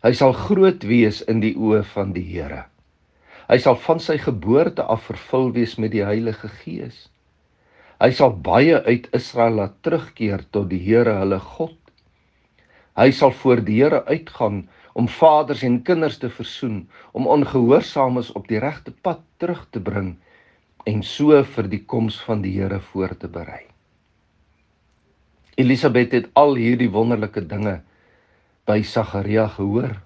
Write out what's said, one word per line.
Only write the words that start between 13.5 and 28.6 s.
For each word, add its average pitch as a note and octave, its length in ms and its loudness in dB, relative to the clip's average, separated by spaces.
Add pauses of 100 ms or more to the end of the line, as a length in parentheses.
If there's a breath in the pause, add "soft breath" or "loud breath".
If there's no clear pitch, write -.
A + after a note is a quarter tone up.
die G#2+ 160 0
Here D3 260 2
uitgaan A2 600 -4 (280 soft breath)
om A2+ 140 -2
vaders D3+ 560 2
en B2 200 0
kinders D#3+ 360 -2
te B2 100 -6
versoen, A2+ 600 -10 (240 soft breath)
om C3+ 140 -2
ongehoorsames C3+ 1080 2
op G#2 160 -8
die A2 80 -2
regte C#3+ 320 -8
pad - 320 -6 (160)
terug F3 320 -6
te A#2 80 -8
bring F#2 380 -6 (680 soft breath)
en G#2+ 160 -2
so D3 380 4 (160)
vir G2 160 -4
die G#2 160 -8
koms A2+ 400 -4
van G#2 160 -4
die F#2+ 160 -4
Here F#2+ 320 -6
voor F#2+ 240 -6
te F2 160 -14
berei. E2 320 -14 (1900)
Elisabeth B2 560 2
het A#2+ 140 0 (100)
al C#3+ 240 4
hierdie A#2+ 320 0
wonderlike G#2+ 560 -2
dinge G2+ 300 -6 (880)